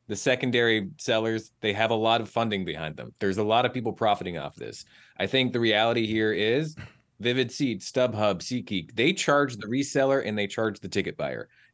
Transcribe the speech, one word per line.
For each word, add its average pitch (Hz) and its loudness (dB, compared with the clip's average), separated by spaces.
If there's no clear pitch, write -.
the 107 -6
secondary 117 2
sellers, 113 0
they 107 0
have 110 2
a 117 2
lot 113 2
of 104 -8
funding 107 0
behind 78 -6
them. 60 -14
There's 95 0
a 104 2
lot 113 4
of 123 0
people 117 -4
profiting 95 0
off 71 -8
this. - -12
I 95 -2
think 127 2
the 120 -2
reality 113 2
here 110 2
is 123 0
Vivid 123 0
Seats, 117 -4
StubHub, 107 2
SeatGeek, 104 -6
they 131 4
charge 143 2
the 104 -10
reseller 135 2
and 107 -2
they 101 0
charge 110 -2
the 98 -12
ticket 92 -4
buyer. 65 -6